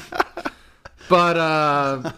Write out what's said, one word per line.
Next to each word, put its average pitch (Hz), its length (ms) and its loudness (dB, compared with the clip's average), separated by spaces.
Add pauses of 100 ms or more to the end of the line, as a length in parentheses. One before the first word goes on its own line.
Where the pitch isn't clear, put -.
(1080)
But, 175 280 4
uh, 147 800 0